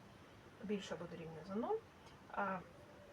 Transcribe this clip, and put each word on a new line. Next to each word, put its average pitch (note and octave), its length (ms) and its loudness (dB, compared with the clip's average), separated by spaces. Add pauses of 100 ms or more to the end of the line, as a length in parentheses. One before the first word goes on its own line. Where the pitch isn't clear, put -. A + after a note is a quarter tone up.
(640)
більше G3 320 2
або E3 100 0
дорівнює D#3+ 420 -4
за F#3+ 80 0
нуль. E4 240 8 (540)
А, G3 260 6 (540)